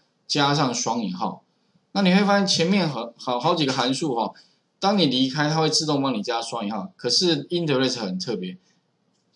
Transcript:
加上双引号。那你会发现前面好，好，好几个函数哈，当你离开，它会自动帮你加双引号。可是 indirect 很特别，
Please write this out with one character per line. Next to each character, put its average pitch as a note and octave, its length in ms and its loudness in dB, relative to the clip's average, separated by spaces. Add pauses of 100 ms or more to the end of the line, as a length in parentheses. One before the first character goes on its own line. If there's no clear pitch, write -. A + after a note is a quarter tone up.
(260)
加 C#3+ 280 2
上 C#3+ 200 2
双 A#2+ 280 -2
引 F#2 120 -4
号。 F#2+ 280 -6 (500)
那 G3 100 0
你 F3+ 120 6
会 G3+ 100 6
发 G3+ 140 4
现 G3 80 2
前 E3 200 2
面 F#3 220 2
好， B2 280 -6
好， B2 220 -2
好 D#3+ 160 2
几 D#3+ 120 2
个 C3 60 0
函 B2+ 200 0
数 C3 220 -2
哈， A2 180 -2 (460)
当 G3+ 180 2
你 F3+ 100 4
离 C3 220 2
开， D3+ 200 0
它 D#3+ 120 0
会 D#3 80 2
自 D#3 160 0
动 D3 160 0
帮 C3+ 140 -2
你 G#2 80 -4
加 A#2 180 -2
双 A#2 240 -8
引 G2+ 80 -6
号。 F#2+ 240 -8
可 B2+ 140 -6
是 D#3+ 380 0
indirect C#3 500 0
很 F#2 200 -6
特 A2 180 -6
别， F2+ 200 -10 (800)